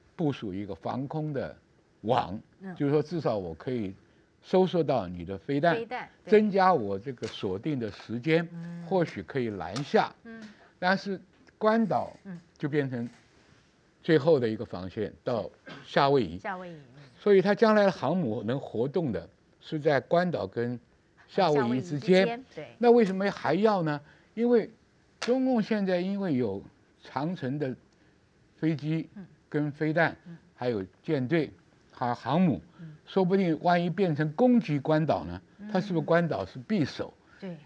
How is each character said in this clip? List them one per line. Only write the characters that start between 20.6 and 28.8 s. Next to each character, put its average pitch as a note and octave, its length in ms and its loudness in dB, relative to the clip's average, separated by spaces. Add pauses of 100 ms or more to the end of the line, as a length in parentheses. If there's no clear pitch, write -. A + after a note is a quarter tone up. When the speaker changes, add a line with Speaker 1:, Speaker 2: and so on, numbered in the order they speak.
Speaker 1:
夏 F#3 200 2
威 D3+ 60 4
夷 C#3+ 40 4
之 - 20 4
间。 - 0 -
Speaker 2:
夏 F3 80 0
威 B2+ 80 0
夷 - 40 -2
之 D#3 180 -6
间， G3 540 2
对。 D3+ 140 -14 (120)
Speaker 1:
那 A#3 120 6
为 A#3 140 8
什 F#3+ 100 -2
么 F#3+ 160 -2
还 C3+ 220 -2
要 G3+ 300 2
呢？ D3 180 -2 (320)
因 A#3 160 0
为 A#3 200 4 (520)
中 B3+ 240 0
共 B3+ 160 2
现 G3+ 240 0
在 F3+ 160 0
因 G3 180 -4
为 F#3+ 160 -2
有 G#2 260 -2 (400)
长 D3+ 320 -4
程 C#3+ 240 -6
的 C3+ 160 -4 (840)
飞 D#3+ 180 0
机 D3+ 320 -4 (400)